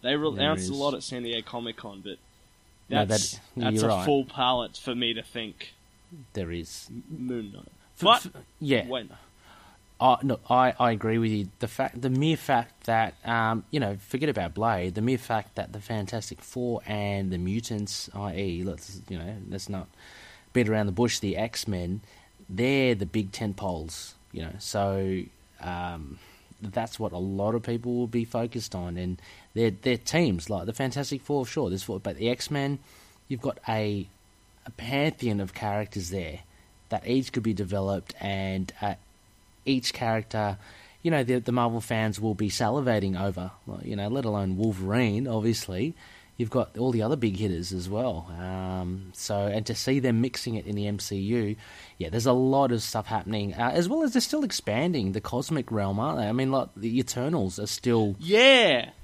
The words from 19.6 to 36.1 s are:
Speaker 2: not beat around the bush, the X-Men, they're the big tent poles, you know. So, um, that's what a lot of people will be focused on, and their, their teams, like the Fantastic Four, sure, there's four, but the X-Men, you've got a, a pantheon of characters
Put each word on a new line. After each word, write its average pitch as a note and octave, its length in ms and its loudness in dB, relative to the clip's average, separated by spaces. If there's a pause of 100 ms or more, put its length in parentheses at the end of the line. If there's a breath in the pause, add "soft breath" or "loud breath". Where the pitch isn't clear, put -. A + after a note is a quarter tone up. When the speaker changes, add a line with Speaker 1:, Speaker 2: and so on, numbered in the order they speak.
Speaker 2:
not F#2+ 200 -6 (640 loud breath)
beat A#2+ 160 4
around G#2+ 180 2
the G2 60 0
bush, A2+ 260 2
the F#2+ 180 -2
X-Men, F#2+ 640 -2 (480 soft breath)
they're B2+ 460 4
the G2 120 -2
big G2 260 -2
tent G2+ 240 -4
poles, E2+ 580 -6 (180)
you - 100 -8
know. E2 180 -8
So, G2 640 0 (380)
um, F2 600 -6 (420 soft breath)
that's G#2+ 380 -6
what G#2 100 -2
a F2 80 -6
lot G2 380 0
of A2 80 -2
people A#2+ 320 -2
will A#2+ 100 0
be A#2 180 0
focused A#2 520 -4
on, F2 200 -4
and F2+ 240 -4 (340 loud breath)
their, A2+ 180 4
their A#2+ 260 0
teams, B2+ 500 2
like F#2+ 180 -4
the A2 60 -4
Fantastic C3+ 500 -4
Four, C#3+ 220 0
sure, A#2 260 -2
there's F#2+ 120 -2
four, G2+ 160 -6
but G2 200 -6
the A2+ 120 2
X-Men, C#3 480 -2 (480 soft breath)
you've B2 160 -6
got - 160 -4 (100)
a, G#2 380 0 (580)
a - 60 -14
pantheon B2 720 0
of F#2+ 140 -4
characters G#2 560 -4